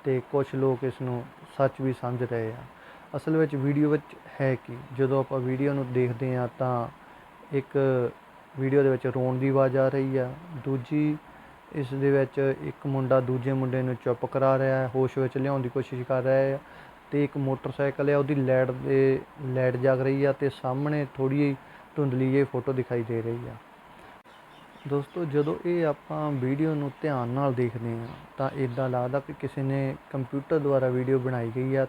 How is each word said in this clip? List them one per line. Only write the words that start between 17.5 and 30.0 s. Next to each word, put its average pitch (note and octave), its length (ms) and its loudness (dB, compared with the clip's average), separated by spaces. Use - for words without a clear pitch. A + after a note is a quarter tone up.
ਹੈ, C#3+ 80 4
ਉਹਦੀ C#3+ 180 2
ਲਾਈਟ C3 360 2
ਦੇ, C3+ 480 2
ਲਾਈਟ B2+ 300 0
ਜਗ B2+ 260 4
ਰਹੀ C#3 240 2
ਆ C#3 60 4
ਤੇ C3+ 200 -2
ਸਾਹਮਣੇ C#3+ 540 -2
ਥੋੜ੍ਹੀ C3+ 220 0
ਜਿਹੀ C#3+ 180 2
ਧੁੰਦਲੀ C3 360 0
ਜਿਹੀ C#3 120 4
ਫੋਟੋ C3 300 -2
ਦਿਖਾਈ B2 300 -2
ਦੇ A2+ 180 -2
ਰਹੀ A#2 280 -6
ਆ। A#2 60 -12
ਦੋਸਤੋ, C#3+ 380 -4
ਜਦੋਂ D3 300 0
ਇਹ F3 200 0
ਆਪਾਂ D3+ 460 -2
ਵੀਡੀਓ C#3+ 440 0
ਨੂੰ C#3+ 160 -4
ਧਿਆਨ C3+ 260 -2
ਨਾਲ C3 260 0
ਦੇਖਦੇ A#2 460 -2
ਹਾਂ A#2 80 -10
ਤਾਂ C3+ 180 -2
ਇੱਦਾਂ C3 340 -2
ਲੱਗਦਾ B2 300 -2
ਕਿ D3 140 -8
ਕਿਸੇ C#3+ 280 -6
ਨੇ C3+ 340 -2